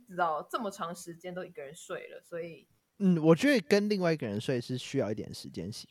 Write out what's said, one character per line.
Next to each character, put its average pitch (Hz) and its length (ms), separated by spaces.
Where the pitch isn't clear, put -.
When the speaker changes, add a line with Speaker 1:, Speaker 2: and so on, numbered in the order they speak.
Speaker 1:
知 185 100
道 170 340
这 339 80
么 220 120
长 175 260
时 175 180
间 180 200
都 180 100
一 175 60
个 151 120
人 139 120
睡 - 340
了， - 140
所 170 180
以 165 260
Speaker 2:
嗯， 180 220
我 160 140
觉 285 160
得 247 160
跟 208 180
另 208 140
外 170 140
一 - 20
个 123 100
人 104 140
睡 127 180
是 123 200
需 - 180
要 110 140
一 110 40
点 - 180
时 - 180
间 92 200
习 - 200